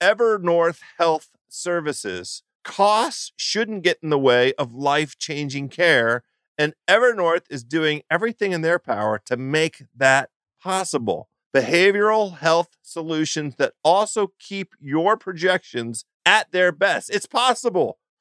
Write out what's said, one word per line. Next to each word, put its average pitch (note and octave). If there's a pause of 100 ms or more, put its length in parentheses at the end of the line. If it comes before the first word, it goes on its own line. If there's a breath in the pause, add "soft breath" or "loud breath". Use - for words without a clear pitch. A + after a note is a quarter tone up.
Evernorth F3+ (180)
Health D#3+ (200)
Services. C#3+ (220)
Costs G#3+
shouldn't G#3
get E3+
in D#3+
the D3
way C3
of B2
life-changing C#3+
care, B2 (340)
and D3+ (140)
Evernorth F#3+
is C3
doing D3+
everything G3+
in E3
their E3+
power G#2+
to B2+
make D3 (100)
that C3+ (340)
possible. D3 (260)
Behavioral G3
health E3
solutions D#3
that - (100)
also G3
keep G3
your E3
projections E3 (200)
at G3
their F3+
best. G3
It's G3+
possible. A#3 (220)